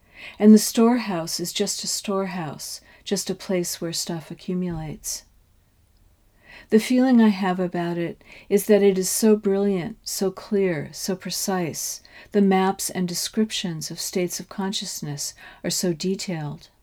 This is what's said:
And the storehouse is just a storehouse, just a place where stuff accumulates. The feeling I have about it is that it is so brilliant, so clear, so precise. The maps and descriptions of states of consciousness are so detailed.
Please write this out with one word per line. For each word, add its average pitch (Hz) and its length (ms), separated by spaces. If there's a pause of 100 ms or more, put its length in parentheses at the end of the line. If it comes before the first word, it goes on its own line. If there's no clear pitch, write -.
(380)
And 214 160
the 214 40
storehouse 208 840
is 175 120
just - 300
a 185 60
storehouse, 185 920 (220)
just - 280
a 185 40
place 180 460
where 165 120
stuff 165 380
accumulates. 170 920 (1500)
The 214 100
feeling 254 400
I 220 80
have 190 320
about 175 380
it 170 240 (260)
is 202 180
that 208 160
it 196 140
is 185 140
so 220 260
brilliant, 196 680
so - 260
clear, 185 600
so - 220
precise. - 880 (300)
The 208 80
maps 190 480
and 185 180
descriptions 175 840
of 165 100
states 180 400
of 180 80
consciousness 190 840 (280)
are 175 80
so 175 220
detailed. 165 760 (140)